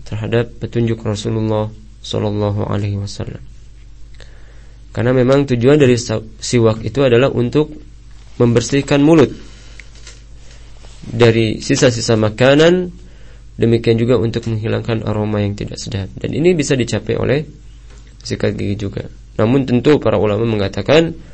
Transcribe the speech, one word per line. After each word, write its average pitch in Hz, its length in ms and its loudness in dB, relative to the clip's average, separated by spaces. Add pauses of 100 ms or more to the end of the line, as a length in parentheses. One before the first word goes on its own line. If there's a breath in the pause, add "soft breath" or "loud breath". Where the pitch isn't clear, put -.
terhadap 110 560 -4
petunjuk 113 400 -2
Rasulullah 110 640 -2 (380)
sallallahu 104 640 -2
alaihi 101 320 -4
wasallam. - 400 -10 (1500 soft breath)
Karena 120 240 0
memang 135 320 4
tujuan 131 320 4
dari 123 160 4
sa-, 113 240 -4
siwak 110 640 0
itu 117 160 -4
adalah 127 320 4
untuk 131 400 -2 (640)
membersihkan 135 640 2
mulut 147 320 6 (1700 loud breath)
dari 113 640 2
sisa-sisa 117 560 2
makanan, 151 720 4 (640 soft breath)
demikian 117 400 2
juga 117 240 2
untuk 113 320 -2
menghilangkan 110 560 -4
aroma 107 320 -2
yang 101 160 -2
tidak 110 240 -10
sedap. 98 320 -8
Dan - 240 -6
ini 170 160 4
bisa 151 240 0
dicapai 113 400 -2
oleh 113 240 0 (800 soft breath)
sikat 104 320 -4
gigi 101 240 -6
juga. 101 320 -8 (320)
Namun 127 240 2
tentu 127 320 4
para 104 240 0
ulama 104 240 0
mengatakan 117 720 0 (180 loud breath)